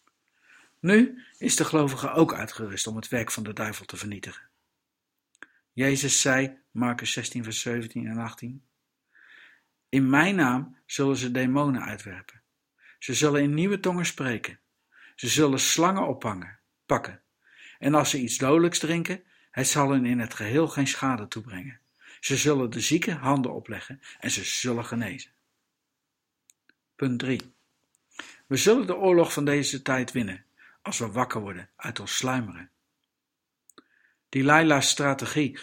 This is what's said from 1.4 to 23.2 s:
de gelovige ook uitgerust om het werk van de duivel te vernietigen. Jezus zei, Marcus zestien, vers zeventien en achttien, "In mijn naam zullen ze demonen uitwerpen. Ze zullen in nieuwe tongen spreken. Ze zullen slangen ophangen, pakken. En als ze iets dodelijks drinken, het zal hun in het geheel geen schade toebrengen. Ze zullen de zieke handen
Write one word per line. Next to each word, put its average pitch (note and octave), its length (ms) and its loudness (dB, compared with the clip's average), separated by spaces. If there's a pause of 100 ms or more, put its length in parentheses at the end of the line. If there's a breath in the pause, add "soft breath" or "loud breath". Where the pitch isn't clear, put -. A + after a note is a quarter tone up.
de D#3+ 80 4
gelovige C#3 460 0
ook D#3+ 240 4
uitgerust G#2+ 520 -8
om A2 100 -6
het A2 120 -10
werk A2+ 220 -2
van A2+ 120 -6
de G#2+ 100 -8
duivel G#2+ 320 -8
te - 120 -16
vernietigen. G#2 520 -12 (1200 loud breath)
Jezus C3+ 480 0
zei, C3 380 2 (120)
Marcus A#2+ 420 -2
zestien, A#2+ 320 -6
vers A2 160 -8
zeventien A#2 460 -6
en A2+ 120 -6
achttien, A#2+ 460 -10 (1200 soft breath)
"In C3+ 200 4
mijn D#3 260 4
naam C3+ 420 0 (100)
zullen C#3 300 0
ze B2 140 -4
demonen B2+ 520 0
uitwerpen. G2 600 -12 (560 soft breath)
Ze - 160 -6
zullen C#3+ 280 4
in C#3+ 120 2
nieuwe G3 260 0
tongen F3+ 260 0
spreken. - 540 -6 (560 soft breath)
Ze B2 120 -6
zullen C3+ 320 4
slangen F3+ 460 2
ophangen, G2+ 520 -6 (280)
pakken. - 360 -2 (560 loud breath)
En C#3 160 2
als D3 160 4
ze D3 80 0
iets A#2 200 -2
dodelijks E3 400 4
drinken, E3+ 440 -2 (280 soft breath)
het C3 180 -2
zal C#3 220 4
hun C3+ 140 2
in B2 140 0
het A2 160 -4
geheel C3 340 0
geen C#3 200 -2
schade B2 400 -4
toebrengen. A2 520 -12 (400 loud breath)
Ze C#3 160 -2
zullen C3+ 340 2
de A#2 100 -6
zieke F3 320 0
handen C3 420 0